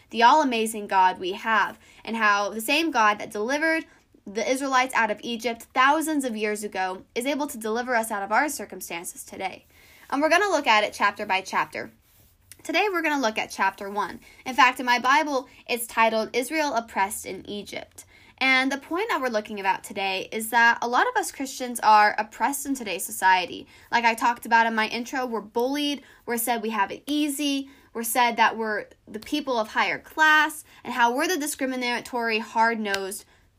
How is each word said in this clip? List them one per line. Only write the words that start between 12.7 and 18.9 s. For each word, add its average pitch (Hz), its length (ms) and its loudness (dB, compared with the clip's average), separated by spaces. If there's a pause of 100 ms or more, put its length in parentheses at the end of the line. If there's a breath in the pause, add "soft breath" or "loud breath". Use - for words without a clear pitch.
we're 339 100 -2
gonna 294 200 0
look 220 160 -2
at - 120 -4
chapter 196 400 -4
one. 202 300 -6 (240 loud breath)
In 254 100 -6
fact, 254 240 4
in 254 80 -6
my 247 120 2
Bible, 269 500 0 (180 loud breath)
it's 233 200 -4
titled 220 500 0
Israel 285 380 -2
Oppressed 214 500 -4
in 190 240 -12
Egypt. - 560 -12 (380 soft breath)
And 262 300 2
the 269 60 -4
point 381 320 -4